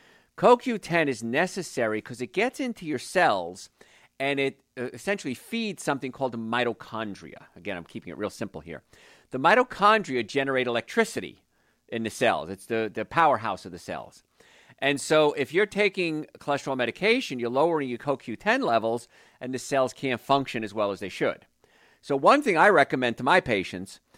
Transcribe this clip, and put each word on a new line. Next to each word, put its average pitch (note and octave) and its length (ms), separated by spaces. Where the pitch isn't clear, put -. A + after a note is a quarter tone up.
Co A#3 180
Q A#3+ 220
ten E3 320
is A#2 120
necessary A#2+ 800
'cause A#2+ 200
it B2 100
gets A#3+ 300
into A#3+ 240
your D3 140
cells G2 720
and C#3 220
it, C3+ 220
uh, B2 40
essentially D#3 400
feeds A3 500
something C3+ 300
called C3 180
the A#2 60
mitochondria. A2+ 1120
Again, F#2 180
I'm E2+ 80
keeping - 280
it D2 60
real G2 120
simple - 320
here. D#2 220
The C3 80
mitochondria G3 840
generate C3+ 420
electricity A#2+ 760
in A#2 140
the G#2+ 60
cells. F2 400
It's F#2+ 160
the, A2+ 280
the A2 100
powerhouse A#2 640
of F2 80
the E2+ 60
cells. B1+ 440
And C#3 220
so D3+ 320
if C#3+ 220
you're G#3 100
taking F#3 640
cholesterol C#3 400
medication, D3 600
you're A#2 100
lowering D3 400
your A#2+ 80
co C#3 180
Q A#2+ 200
ten A#3 260
levels, A#2 460
and B2+ 100
the B2+ 60
cells C3 340
can't B2+ 300
function C3+ 420
as G#2 80
well G#2 200
as F#2 80
they F#2+ 100
should. - 380
So C#3+ 120
one G#3+ 280
thing G3+ 140
I F#3 120
recommend C3+ 480
to B2 60
my E3+ 180
patients G2 600